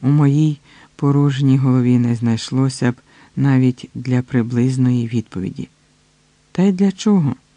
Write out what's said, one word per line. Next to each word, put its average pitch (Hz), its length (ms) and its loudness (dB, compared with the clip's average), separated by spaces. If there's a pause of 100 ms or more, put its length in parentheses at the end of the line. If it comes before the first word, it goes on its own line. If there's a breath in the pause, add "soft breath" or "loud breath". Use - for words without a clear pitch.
у 131 60 0
моїй 147 500 2 (380 soft breath)
порожній 143 640 2
голові 127 400 2
не 120 160 0
знайшлося 123 800 -2
б - 20 -6 (420 soft breath)
навіть 131 580 0
для 123 280 -4
приблизної 123 840 -2
відповіді. 110 600 -8 (840)
Та 175 100 -2
й 196 100 2
для 185 200 0
чого? 185 420 0 (220)